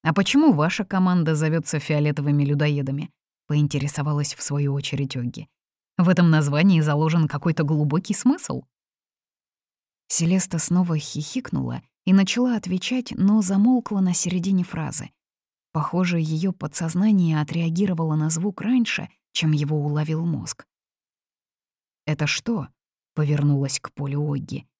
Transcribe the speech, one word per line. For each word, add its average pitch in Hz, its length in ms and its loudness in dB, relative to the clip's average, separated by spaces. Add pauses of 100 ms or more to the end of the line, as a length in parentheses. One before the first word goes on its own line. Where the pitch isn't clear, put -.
"А 160 100 4
почему 269 400 4
ваша 160 320 0
команда 180 500 2
зовется 156 440 0
фиолетовыми 147 640 0
людоедами?" — 143 680 -2 (360)
поинтересовалась 147 880 -2
в - 80 -10
свою 143 320 -2
очередь 139 420 -6
Огги. 120 320 -8 (480)
"В 180 140 4
этом 175 200 6
названии 156 520 4
заложен 156 440 2
какой-то 156 380 -2
глубокий 151 480 0
смысл". 247 520 -2 (1400)
Селеста 175 500 0
снова 175 400 0
хихикнула 135 840 -6 (240)
и 185 80 4
начала 233 420 2
отвечать, 214 600 -4
но 208 240 4
замолкла 202 600 2
на 180 120 2
середине 180 500 0
фразы. - 480 -6 (600)
Похоже, 170 480 -2
ее 160 320 -2
подсознание 170 880 0
отреагировало 165 720 -2
на 156 140 0
звук 170 320 -4
раньше, 226 480 0 (240)
чем 156 200 0
его 147 260 0
уловил 151 480 -2
мозг. - 400 -6 (1400)
"Это 151 220 -2
что?" — 170 420 -4 (460)
повернулась 143 680 0
к - 120 -14
Полю 143 280 -6 (100)
Огги. - 360 -8 (140)